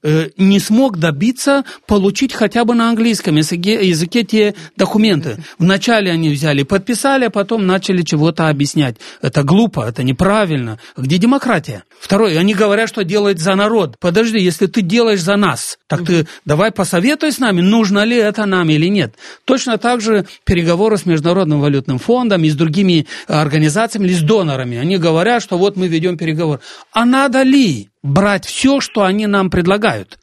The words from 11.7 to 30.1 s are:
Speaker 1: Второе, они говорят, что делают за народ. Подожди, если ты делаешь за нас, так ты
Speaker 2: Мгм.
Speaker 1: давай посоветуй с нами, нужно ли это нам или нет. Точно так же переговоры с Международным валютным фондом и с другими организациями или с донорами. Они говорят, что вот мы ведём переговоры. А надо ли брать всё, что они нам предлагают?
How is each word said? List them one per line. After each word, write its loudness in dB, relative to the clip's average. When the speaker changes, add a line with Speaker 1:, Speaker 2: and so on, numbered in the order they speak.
Speaker 1:
Второе, 0
они 2
говорят, 0
что -6
делают 0
за 0
народ. 0
Подожди, 0
если 0
ты -2
делаешь 0
за 0
нас, -2
так -4
ты 0
Speaker 2:
Мгм. 2
Speaker 1:
давай 2
посоветуй 0
с -6
нами, 0
нужно 2
ли 0
это 0
нам 0
или 2
нет. -2
Точно 0
так -2
же 0
переговоры 0
с -6
Международным 2
валютным 0
фондом 0
и 4
с 0
другими 2
организациями 0
или 2
с 0
донорами. 0
Они -2
говорят, 0
что -4
вот 0
мы -2
ведём -2
переговоры. -4
А 2
надо 2
ли 2
брать 0
всё, 0
что -2
они 0
нам 0
предлагают? -2